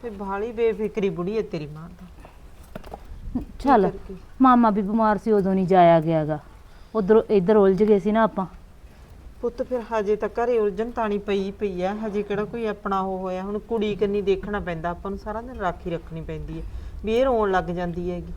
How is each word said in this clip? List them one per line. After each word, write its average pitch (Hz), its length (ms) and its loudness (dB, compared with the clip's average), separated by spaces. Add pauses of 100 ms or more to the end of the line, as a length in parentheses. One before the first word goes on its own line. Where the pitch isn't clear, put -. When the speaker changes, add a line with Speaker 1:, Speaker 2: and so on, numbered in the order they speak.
Speaker 1:
ਤੇ 240 80 -8
ਬਾਹਲੀ 202 420 -6
ਬੇਫਿਕਰੀ 214 580 0
ਬੁੜੀ 175 260 -4
ਹੈ 220 60 -2
ਤੇਰੀ 165 240 -6
ਮਾਂ 156 240 -14
ਤਾਂ। - 1500 -14 (160)
Speaker 2:
ਚੱਲ, 220 320 4
Speaker 1:
ਕੀ - 80 -10
ਕਰਕੇ? - 160 -14 (280)
Speaker 2:
ਮਾਮਾ 247 280 8
ਵੀ 208 120 0
ਬਿਮਾਰ 214 360 2
ਸੀ, 220 140 0
ਉਦੋਂ 196 220 4
ਨਹੀਂ 190 120 2
ਜਾਇਆ 170 340 8
ਗਿਆ 160 240 2
ਗਾ। 151 140 -2 (560)
ਉੱਧਰੋਂ 214 360 6
ਇੱਧਰ 208 260 4
ਉਲਝ 196 260 6
ਗਏ 208 160 4
ਸੀ 208 140 0
ਨਾ 220 100 4
ਆਪਾਂ। 196 240 -2 (920)
Speaker 1:
ਪੁੱਤ 240 220 -6
ਫਿਰ 247 180 -4 (100)
ਹਜੇ 214 260 0
ਤਾਂ 214 200 -4
ਘਰੇ 240 220 2
ਉਲਝਣ 214 320 -2
ਤਾਣੀ 214 300 -2
ਪਈ 196 300 -2
ਪਈ 190 320 -4
ਆ, 190 140 -2
ਹਜੇ 208 260 -4
ਕਿਹੜਾ 202 220 -2
ਕੋਈ 226 220 -6
ਆਪਣਾ 196 340 -2
ਉਹ 190 180 -4
ਹੋਇਆ। 185 240 -6
ਹੁਣ 202 160 -6
ਕੁੜੀ 214 380 -2
ਕੰਨੀ 202 260 -2
ਦੇਖਣਾ 196 380 -2
ਪੈਂਦਾ 170 300 -6
ਆਪਾਂ 175 200 -8
ਨੂੰ, 196 80 -8
ਸਾਰਾ 214 220 -8
ਦਿਨ 247 180 -14
ਰਾਖੀ - 320 -6
ਰੱਖਣੀ 165 300 -8
ਪੈਂਦੀ 156 400 -10
ਹੈ - 40 -10 (400)
ਵੀ 220 100 0
ਇਹ 247 100 4
ਰੋਣ 220 260 2
ਲੱਗ 185 200 2
ਜਾਂਦੀ 175 400 -4
ਹੈਗੀ। 170 260 -8